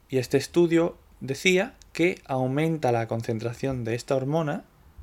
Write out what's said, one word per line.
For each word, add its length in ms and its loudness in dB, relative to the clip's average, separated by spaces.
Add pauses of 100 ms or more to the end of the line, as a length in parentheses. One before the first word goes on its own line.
Y 80 0
este 200 0
estudio 600 2 (220)
decía 560 0 (160)
que 340 0
aumenta 640 0
la 160 0
concentración 760 -4
de 100 -2
esta 220 -2
hormona 500 -2 (380)